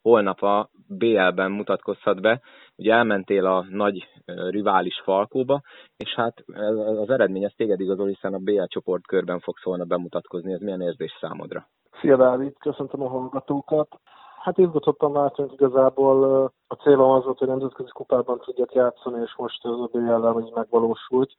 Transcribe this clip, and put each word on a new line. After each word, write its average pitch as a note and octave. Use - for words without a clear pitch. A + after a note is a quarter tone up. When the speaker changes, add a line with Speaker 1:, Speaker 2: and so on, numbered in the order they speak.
Speaker 1:
holnap G#2+
a G2+
B G2
L-ben F#2+
mutatkozhat G2+
be. A2+
Ugye G#2
elmentél G2+
a F#2
nagy, G2+
ö, F2+
rivális F#2+
Falkóba, B2
és -
hát A#2
ez, G#2+
az G#2+
eredmény, G2
ez G2+
téged G#2
igazol, F#2+
hiszen G2
a F#2+
B F#2+
L G2+
csoportkörben F2+
fogsz -
holnap F2+
bemutatkozni. F2
Ez F2
milyen F#2+
érzés E2
számodra? E2
Speaker 2:
Szia, C#3
Dávid, B2+
köszöntöm C#3
a C3+
hallgatókat. C3+
Hát F3
izgatottan D3+
vártunk C#3+
igazából, C3+
ö, C3+
a B2
célom C3+
az C3
volt, C3
hogy D3+
nemzetközi C3
kupában B2
tudjak -
játszani, A#2+
és A#2
most -
ez A#2+
a A#2+
B -
L-en A#2
így -
megvalósult. A#2